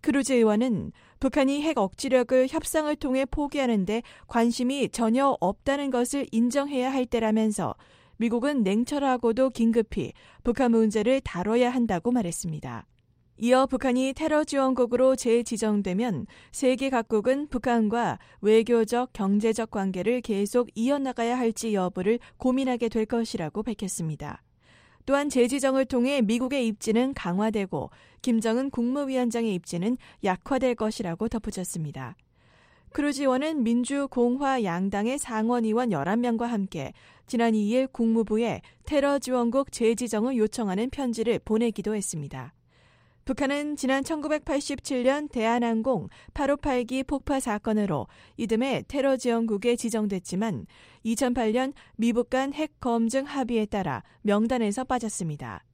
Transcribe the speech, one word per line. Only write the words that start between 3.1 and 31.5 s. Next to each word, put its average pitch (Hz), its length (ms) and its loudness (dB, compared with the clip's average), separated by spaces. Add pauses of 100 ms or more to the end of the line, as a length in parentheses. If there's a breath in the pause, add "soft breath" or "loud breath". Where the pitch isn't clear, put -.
포기하는데 240 760 0 (260 loud breath)
관심이 240 640 0
전혀 247 500 2
없다는 277 500 -2
것을 247 400 -2
인정해야 262 640 0
할 262 140 0
때라면서 220 680 0 (440 soft breath)
미국은 240 440 0
냉철하고도 247 880 2
긴급히 226 640 0 (320 loud breath)
북한 240 280 2
문제를 226 480 4
다뤄야 233 500 0
한다고 240 420 0
말했습니다. 165 760 -4 (540)
이어 254 260 4
북한이 262 480 0
테러 311 280 2
지원국으로 262 720 2
재지정되면 214 1120 0 (240 loud breath)
세계 262 400 0
각국은 247 560 0
북한과 233 720 0 (220 loud breath)
외교적, 226 720 2
경제적 220 580 0
관계를 190 520 -2
계속 208 520 0
이어나가야 247 640 -2
할지 226 340 -2
여부를 196 460 0 (200 loud breath)
고민하게 254 500 0
될 220 180 0
것이라고 214 560 -4
밝혔습니다. 170 800 -6 (640 soft breath)
또한 285 220 2
재지정을 269 560 2
통해 262 360 0
미국의 240 460 0
입지는 226 480 0
강화되고 196 760 -2 (320 soft breath)
김정은 233 480 0
국무위원장의 247 840 -2
입지는 180 420 -2 (280 loud breath)
약화될 240 500 0
것이라고 214 540 -4
덧붙였습니다. 170 880 -8 (760 soft breath)